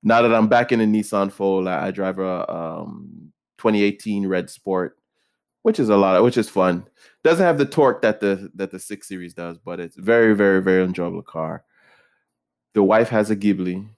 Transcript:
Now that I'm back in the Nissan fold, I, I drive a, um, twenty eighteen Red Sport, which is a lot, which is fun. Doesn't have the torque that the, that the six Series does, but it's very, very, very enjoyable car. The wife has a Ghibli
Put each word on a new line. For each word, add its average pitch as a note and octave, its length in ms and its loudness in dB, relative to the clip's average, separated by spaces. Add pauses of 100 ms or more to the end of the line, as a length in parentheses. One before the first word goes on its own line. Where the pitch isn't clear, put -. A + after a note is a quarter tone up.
Now A2+ 200 4
that A#2 120 4
I'm A2 140 4
back A#2+ 240 2
in A#2 80 0
the A2+ 40 2
Nissan G#2 460 0
fold, F#2+ 380 -2
I, F2+ 180 -4
I G2 60 -4
drive F#2+ 260 -6
a, F#2 340 -6
um, D#2+ 800 -12 (240)
twenty G#2+ 260 0
eighteen G2+ 440 -2
Red F#2 240 -4
Sport, F#2 480 -6 (640)
which A3 160 0
is B2 100 0
a G#2 80 4
lot, F#2+ 280 4
which A#2+ 120 2
is A2+ 120 -2
fun. F#2 380 -2 (360)
Doesn't E3+ 220 2
have E3 140 2
the C#3+ 80 2
torque C3+ 360 0
that G#2+ 180 0
the, G2 340 -4
that F#2+ 180 -8
the F#2+ 80 -14
six - 260 -14
Series F2+ 280 -14
does, E2+ 240 -12
but F2 200 -14
it's E2+ 180 -12
very, A2+ 380 4
very, G2 260 4
very F#2 220 2
enjoyable F2 400 -6
car. D#2+ 400 -10 (1120)
The G#2+ 80 4
wife A2 280 4
has G#2+ 200 0
a G#2+ 60 0
Ghibli F#2+ 600 -2